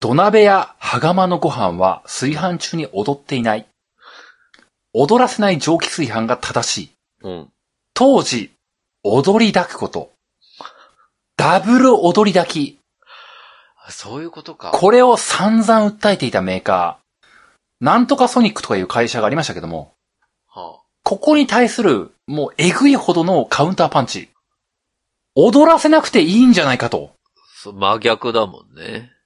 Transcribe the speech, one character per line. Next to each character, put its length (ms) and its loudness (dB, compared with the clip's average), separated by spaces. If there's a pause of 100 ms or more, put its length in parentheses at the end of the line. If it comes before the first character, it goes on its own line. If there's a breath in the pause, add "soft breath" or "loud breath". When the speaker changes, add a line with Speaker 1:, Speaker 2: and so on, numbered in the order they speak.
Speaker 1:
土 140 -2
鍋 280 4
や 360 2
羽 220 -6
釜 280 0
の 100 -2
ご 100 -2
飯 300 -4
は 260 0
炊 300 -6
飯 240 -6
中 180 -10
に 160 -8
踊 260 -4
っ 40 -20
て 140 -8
い 60 -4
な 140 0
い。 100 -12 (1300 soft breath)
踊 260 2
ら 100 2
せ 120 -8
な 100 0
い 80 -2
蒸 200 -2
気 100 -6
炊 180 -6
飯 200 -6
が 100 -2
正 320 -6
し 160 -6
い。 60 -20 (320)
Speaker 2:
う 80 -12
ん。 180 -14 (460)
Speaker 1:
当 280 4
時、 280 -6 (520)
踊 440 2
り 80 -2
炊 220 -2
く 20 -14
こ 100 -8
と。 240 -12 (1300 loud breath)
ダ 220 2
ブ 180 2
ル 260 4
踊 260 2
り 80 2
炊 380 -4
き。 20 -20 (1080 loud breath)
Speaker 2:
あ、 40 -20
そ 280 -14
う 40 -10
い 40 -12
う 40 -12
こ 120 -20
と 120 -20
か。 180 -8
Speaker 1:
こ 180 2
れ 100 6
を 160 4
散 440 0
々 280 2
訴 220 -2
え 80 0
て 80 -4
い 40 -4
た 120 0
メ 160 -4
ー 40 -10
カ 360 -2
ー。 40 -20 (800 soft breath)
な 180 2
ん 80 2
と 100 0
か 120 2
ソ 140 0
ニ 80 2
ッ 20 -18
ク 100 -12
と 60 -14
か 80 -2
い 60 -2
う 40 -6
会 220 -2
社 120 -6
が 60 0
あ 40 0
り 40 -4
ま 80 -2
し 60 -6
た 60 -10
け 60 -10
ど 60 -12
も。 280 -12 (520)
Speaker 2:
は 320 -20
あ。 40 -20 (200)
Speaker 1:
こ 160 -2
こ 180 2
に 120 2
対 200 2
す 140 -6
る、 300 0 (160)
も 200 -6
う 80 -16
え 140 2
ぐ 180 2
い 60 6
ほ 180 -2
ど 120 0
の 200 0
カ 200 -2
ウ 80 -2
ン 20 -4
タ 120 0
ー 20 -4
パ 140 0
ン 40 -4
チ。 220 -12 (1080)
踊 320 6
ら 140 4
せ 80 0
な 120 4
く 80 -8
て 140 2
い 140 0
い 100 6
ん 60 6
じ 80 4
ゃ 40 0
な 100 0
い 40 -6
か 120 -4
と。 200 -6 (460)
Speaker 2:
そ 140 -20
う、 20 -20
真 260 -2
逆 340 -2
だ 140 0
も 160 -20
ん 140 -20
ね。 340 -16 (140)